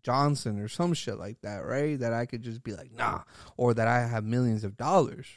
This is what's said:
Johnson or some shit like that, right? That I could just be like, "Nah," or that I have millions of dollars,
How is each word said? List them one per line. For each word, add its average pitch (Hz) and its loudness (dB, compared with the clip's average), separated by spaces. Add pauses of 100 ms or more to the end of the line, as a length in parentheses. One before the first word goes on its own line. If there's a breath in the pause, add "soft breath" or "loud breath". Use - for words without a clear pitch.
Johnson 131 2
or 104 -4
some 170 0
shit 113 -4
like 104 -12
that, 104 -6
right? 147 0
That 117 0
I 120 0
could 117 -8
just 117 -10
be 113 -8
like, - -14
"Nah," 117 -4 (340 loud breath)
or 123 4
that 113 2
I 120 4
have 117 -2
millions 113 2
of 101 -6
dollars, 156 2